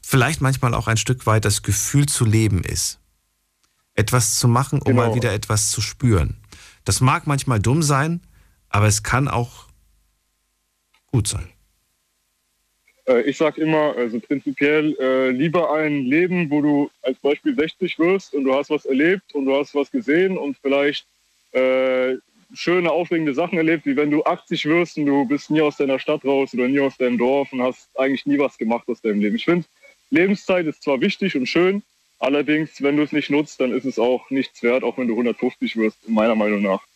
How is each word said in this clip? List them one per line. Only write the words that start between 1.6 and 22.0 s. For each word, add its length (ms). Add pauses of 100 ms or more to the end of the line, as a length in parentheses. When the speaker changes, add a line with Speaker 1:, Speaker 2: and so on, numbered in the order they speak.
Speaker 1:
Gefühl 460
zu 180
leben 380
ist. 360 (920)
Etwas 460
zu 80
machen, 340
um 140
Speaker 2:
Genau. 140
Speaker 1:
mal 60
wieder 160
etwas 380
zu 100
spüren. 580 (480)
Das 160
mag 260
manchmal 320
dumm 240
sein, 380 (480)
aber 180
es 160
kann 240
auch 400 (1400)
gut 160
sein. 200 (1600)
Speaker 2:
Äh, 160
ich 160
sag 200
immer, 380
also 240
prinzipiell, 800
äh, 300
lieber 440
ein 320
Leben, 440
wo 120
du 300 (120)
als 160
Beispiel 360
sechzig 440
wirst 340
und 120
du 100
hast 140
was 160
erlebt 500
und 100
du 100
hast 200
was 160
gesehen 460
und 240
vielleicht, 440 (460)
äh, 640 (380)